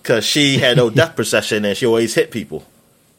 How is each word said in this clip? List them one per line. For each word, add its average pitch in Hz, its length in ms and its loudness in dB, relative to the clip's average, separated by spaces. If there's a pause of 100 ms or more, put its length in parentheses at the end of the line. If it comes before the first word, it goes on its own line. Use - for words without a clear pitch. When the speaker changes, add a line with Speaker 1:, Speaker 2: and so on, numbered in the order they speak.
Speaker 1:
'cause 113 240 0
she 139 320 2
had 123 180 2
no 123 140 4
Speaker 2:
<laughs> 107 100 0
Speaker 1:
depth 160 160 0
perception 110 480 -2
and 101 140 -2
she - 80 -4
always 113 300 0
hit 160 160 0
people. 78 340 -10 (540)